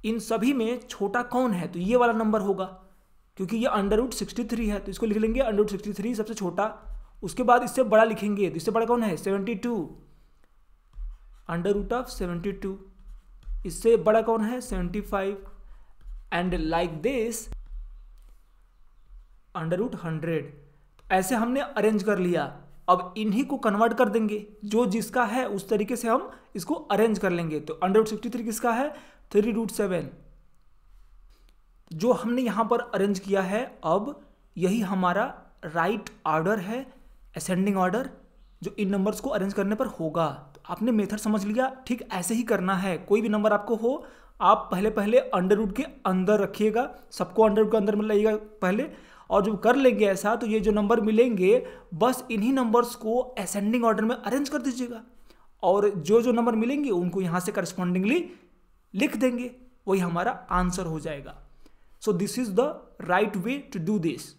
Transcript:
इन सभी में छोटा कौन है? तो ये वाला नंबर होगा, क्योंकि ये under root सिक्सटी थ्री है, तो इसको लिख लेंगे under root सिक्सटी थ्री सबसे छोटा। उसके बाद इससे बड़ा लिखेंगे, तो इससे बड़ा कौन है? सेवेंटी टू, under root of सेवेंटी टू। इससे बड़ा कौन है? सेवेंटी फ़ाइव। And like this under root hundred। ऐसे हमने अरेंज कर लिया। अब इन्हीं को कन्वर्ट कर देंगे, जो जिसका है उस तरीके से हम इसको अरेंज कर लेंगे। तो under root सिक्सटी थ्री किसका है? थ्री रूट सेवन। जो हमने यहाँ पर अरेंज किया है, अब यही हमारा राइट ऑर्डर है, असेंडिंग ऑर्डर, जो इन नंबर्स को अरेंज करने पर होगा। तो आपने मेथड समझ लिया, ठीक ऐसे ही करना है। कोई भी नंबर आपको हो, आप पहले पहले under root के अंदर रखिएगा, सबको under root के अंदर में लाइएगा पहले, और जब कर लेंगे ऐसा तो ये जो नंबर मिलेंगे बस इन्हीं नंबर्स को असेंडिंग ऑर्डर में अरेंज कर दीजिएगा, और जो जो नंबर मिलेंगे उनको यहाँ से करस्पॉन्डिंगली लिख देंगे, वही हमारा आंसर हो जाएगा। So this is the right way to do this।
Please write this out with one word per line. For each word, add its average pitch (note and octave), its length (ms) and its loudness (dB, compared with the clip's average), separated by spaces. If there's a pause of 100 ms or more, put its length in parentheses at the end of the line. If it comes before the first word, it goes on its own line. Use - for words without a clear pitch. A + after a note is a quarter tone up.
इन A3 160 -2
सभी A3+ 320 0
में B3 280 -2
छोटा G3+ 440 -4
कौन B3 280 0
है? E3+ 160 -4
तो F3+ 100 -8
ये G3 180 0
वाला A#3+ 180 6
नंबर A3 260 2
होगा, F#3+ 240 0 (760)
क्योंकि F#3+ 180 -4
ये A3+ 120 0
under G3+ 300 2
root A#3+ 160 0
सिक्सटी A3 300 -6
थ्री A3+ 240 -2
है, G#3 120 -2
तो G3 100 -10
इसको A3 160 -2
लिख G#3+ 120 0
लेंगे A3 220 2
under A3 160 2
root G#3 140 2
सिक्सटी G3+ 220 -6
थ्री G#3 220 -4
सबसे G#3+ 200 -6
छोटा। G3 380 -2 (500)
उसके G3+ 200 -4
बाद B3 200 6
इससे B3+ 220 0
बड़ा A3 200 6
लिखेंगे, G3+ 460 0
तो C#3+ 60 -8
इससे E3 140 -2
बड़ा A3+ 160 2
कौन A#3+ 160 2
है? F#3+ 140 0
सेवेंटी G3 400 -2
टू, A#3+ 180 -4 (1800)
under F3 240 0
root G3+ 180 -2
of B3 160 -2
सेवेंटी F3+ 460 -4
टू। G3 240 -8 (880)
इससे A3+ 320 4
बड़ा G#3+ 240 4
कौन A3 220 0
है? B3 180 -2
सेवेंटी F#3 400 -4
फ़ाइव। G3 420 -4 (920)
And F3 320 0
like E3 360 0
this A#3 440 -2 (2000)
under E3 220 -2
root A#3+ 200 -2
hundred। D#3+ 520 -4 (540)
ऐसे F#3+ 300 2
हमने A#3+ 260 0
अरेंज G#3+ 420 0
कर G3+ 160 0
लिया। E3+ 340 0 (360)
अब F3+ 300 2
इन्हीं G#3+ 260 0
को C#4 140 -4
कन्वर्ट A3 360 2
कर A3+ 140 4
देंगे, G#3 380 -2 (180)
जो G#3+ 240 2
जिसका A3+ 380 0
है A3+ 200 -2
उस G3+ 220 -6
तरीके G#3+ 280 0
से A#3 120 -4
हम A3+ 220 0 (260)
इसको G3+ 180 -4
अरेंज G#3+ 440 2
कर F#3+ 120 0
लेंगे। D#3+ 300 -2
तो - 160 -10
under F#3+ 200 2
root A3 120 6
सिक्सटी A3 220 -6
थ्री A#3+ 140 -6
किसका A3+ 280 -2
है? C#4 200 -2 (400)
थ्री G#3+ 200 4
रूट A3+ 180 -2
सेवन। F#3 380 -4 (1800)
जो F3 220 0
हमने A#3+ 300 0
यहाँ A3 220 0
पर A#3 160 2 (140)
अरेंज G3 240 0
किया G3 240 0
है, G3+ 220 -2 (200)
अब G#3 380 -2 (340)
यही F#3 260 2
हमारा F#3 420 0 (420)
राइट F3 440 -2 (160)
ऑर्डर E3+ 320 0
है, G#3+ 220 -6 (560)
असेंडिंग F#3+ 400 0
ऑर्डर, F#3+ 320 0 (540)
जो E3+ 160 -8
इन G3+ 120 0
नंबर्स G3+ 300 0
को C4+ 100 -4
अरेंज G3 240 -2
करने G3+ 200 0
पर - 160 -2
होगा। D#3+ 380 -2 (260)
तो - 140 -20
आपने G#3+ 240 -2
मेथड G#3+ 260 0
समझ G#3 260 0
लिया, A#3+ 240 0 (180)
ठीक B3 260 -6
ऐसे F#3 220 -4
ही A#3+ 100 0
करना G3 320 0
है। F#3 240 -2
कोई G#3+ 220 2
भी A#3 60 -2
नंबर G#3 240 2
आपको G#3 240 0
हो, A#3 280 -2 (360)
आप G#3 320 4
पहले G3 200 0
पहले A3 300 4 (140)
under F#3+ 220 4
root G#3 180 -2
के C4+ 60 -2 (240)
अंदर F#3 340 4
रखिएगा, G#3+ 480 0 (220)
सबको A3 380 4
under G3+ 100 4
root G#3+ 120 4
के A3+ 60 4
अंदर G#3 200 2
में G#3+ 100 0
लाइएगा G#3+ 300 4 (260)
पहले, G#3 280 0 (400)
और F#3+ 140 4
जब G#3 160 0
कर B3 160 6
लेंगे A#3 300 4
ऐसा G3+ 300 2
तो A#3 100 -4
ये A3 140 2
जो G#3+ 120 2
नंबर G#3 300 2
मिलेंगे A3 640 4 (280)
बस B3 360 2
इन्हीं A3 220 0
नंबर्स A#3 440 2
को A3+ 220 -2 (200)
असेंडिंग G#3 460 0
ऑर्डर A3 200 4
में A#3 120 2
अरेंज C4 320 -2
कर D4 100 -4
दीजिएगा, A#3+ 440 -6 (600)
और G3+ 280 4
जो G3+ 320 4
जो B3 100 2
नंबर A#3 240 2
मिलेंगे C4+ 340 0
उनको F3+ 300 0
यहाँ F3+ 200 0
से F#3+ 120 -6
करस्पॉन्डिंगली F#3 720 0 (680)
लिख B3 220 0
देंगे, A#3+ 340 0 (360)
वही G3 140 2
हमारा F3 320 -2 (200)
आंसर F3+ 340 0
हो D#3+ 140 -6
जाएगा। D3 420 -12 (600)
So G#3+ 100 2
this F#3+ 260 0
is B3 140 -2
the A#3 120 4 (400)
right G3 340 0
way A3+ 160 -2 (140)
to G3+ 120 -8
do F3 200 -2
this। D3+ 240 -4 (140)